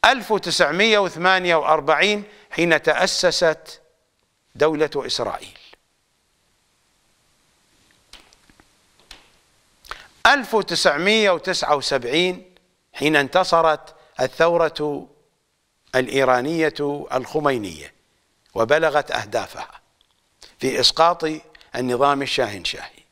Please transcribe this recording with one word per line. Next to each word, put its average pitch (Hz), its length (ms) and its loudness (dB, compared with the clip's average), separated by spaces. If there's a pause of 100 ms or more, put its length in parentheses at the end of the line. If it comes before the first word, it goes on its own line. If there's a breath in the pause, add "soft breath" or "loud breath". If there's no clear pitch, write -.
ألف 233 260 2
وتسعمية 185 680 2
وثمانية 180 560 0
وأربعين 156 680 2 (280 loud breath)
حين 165 300 2
تأسست 160 1000 0 (760)
دولة 151 400 0
إسرائيل، 123 640 -6 (4000 loud breath)
ألف 247 280 2
وتسعمية 190 800 2
وتسعة 156 440 0
وسبعين 147 800 -2 (380)
حين 151 220 0
انتصرت 160 800 0 (240 soft breath)
الثورة 151 880 -2 (880)
الإيرانية 143 1160 0
الخمينية 120 800 -4 (600)
وبلغت 147 580 0
أهدافها 104 680 -6 (800 loud breath)
في 127 200 -2
إسقاط 165 500 2 (460 soft breath)
النظام 127 460 0
الشاهنشاهي 104 920 -6